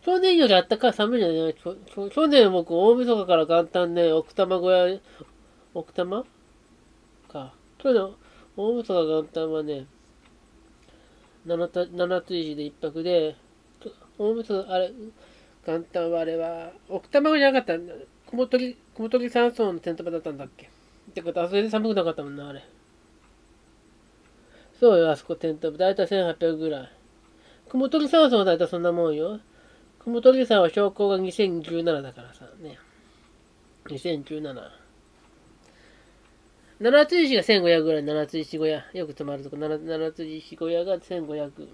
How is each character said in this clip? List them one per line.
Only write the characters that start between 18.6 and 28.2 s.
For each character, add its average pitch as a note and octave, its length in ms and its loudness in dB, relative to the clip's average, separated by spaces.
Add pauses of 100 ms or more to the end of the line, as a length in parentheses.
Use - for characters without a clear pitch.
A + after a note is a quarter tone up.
雲 A3 140 -8
取 B3 180 -2
山 A#3+ 240 2
荘 G#3+ 220 -2
の E3 60 -6
テ F3 120 -6
ン E3+ 40 -6
ト E3+ 80 -14
場 E3+ 80 -8
だ E3 80 -4
っ - 20 -14
た D#3+ 80 -10
ん C#3+ 80 -12
だ C#3 80 -12
っ - 100 -20
け？ - 140 -20 (460)
て E3+ 80 -10
か、 E3+ 240 -4
そ F#3+ 80 -4
れ G3+ 80 2
で A3 80 -2
寒 A3 180 -2
く G#3+ 60 0
な F#3+ 80 0
か E3 80 0
っ D#3+ 40 -6
た D#3 60 -10
も C#3+ 80 -10
ん C#3+ 60 -14
な、 C#3+ 140 -14
あ C#3+ 40 -16
れ。 C3+ 100 -18 (2250)
そ A3+ 160 8
う F3 40 6
よ、 E3 100 4
あ D3 60 2
そ - 100 -18
こ E3+ 100 -6
テ D#3+ 160 -6
ン D#3 60 -6
ト D#3+ 140 -4
場。 D3+ 80 -14
だ F#3 100 4
い F#3+ 60 0
た G3 80 0
い E3+ 40 -2
千 F#3+ 160 0
八 E3+ 100 -2
百 E3 240 -2
ぐ D#3+ 120 -4
ら C3+ 140 -6
い。 - 80 -20 (800)
雲 C4 200 -2
取 D4+ 180 0
山 D#4 220 6